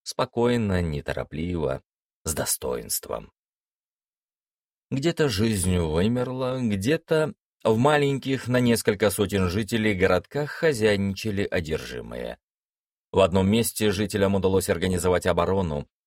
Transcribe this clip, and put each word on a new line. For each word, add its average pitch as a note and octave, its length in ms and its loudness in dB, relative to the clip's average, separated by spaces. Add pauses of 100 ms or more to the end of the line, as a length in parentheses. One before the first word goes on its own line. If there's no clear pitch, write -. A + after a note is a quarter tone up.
Спокойно, A#2 800 -2
неторопливо, D2+ 1000 -4 (420)
с D#2 100 -6
достоинством. A1+ 1000 -6 (1600)
Где-то D3 380 0
жизнь G2 500 0
вымерла, B2 840 -2
где-то B2 720 0 (300)
в A3 140 4
маленьких C#3 720 2
на B2 140 2
несколько A2 480 2
сотен F#2+ 400 0
жителей G#2+ 440 0
городках F#2 580 0
хозяйничали G#2 920 0
одержимые. B1 920 -6 (760)
В - 80 2
одном F#2+ 300 6
месте A2 420 2
жителям G2 440 0
удалось F#2+ 340 2
организовать F2+ 560 2
оборону, F2 600 0 (200)